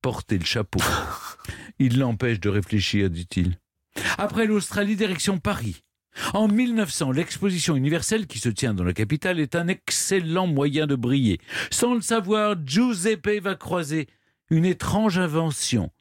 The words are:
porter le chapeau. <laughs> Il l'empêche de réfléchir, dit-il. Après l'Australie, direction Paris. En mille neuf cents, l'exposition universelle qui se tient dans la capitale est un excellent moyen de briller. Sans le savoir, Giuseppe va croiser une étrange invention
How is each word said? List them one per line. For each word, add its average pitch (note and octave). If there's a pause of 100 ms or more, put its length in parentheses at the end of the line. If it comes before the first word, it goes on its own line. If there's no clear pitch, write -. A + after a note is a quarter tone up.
porter A2
le E2+
chapeau. G#2 (480)
<laughs> -
Il B2+
l'empêche A#2+
de G2+
réfléchir, G2+
dit-il. F2 (600)
Après G#3
l'Australie, G#3
direction F#3+
Paris. A2+ (520)
En G#3+
mille A#3
neuf G#3
cents, C#3
l'exposition F3+
universelle D#3+
qui -
se A#2+
tient A2
dans F2+
la F2+
capitale D#3
est D3
un E3+
excellent F3+
moyen D3
de C#3+
briller. A#2+ (300)
Sans B3
le A3+
savoir, G#3+ (120)
Giuseppe G#3
va F#3+
croiser D#3 (420)
une E3
étrange F#3
invention D#3 (100)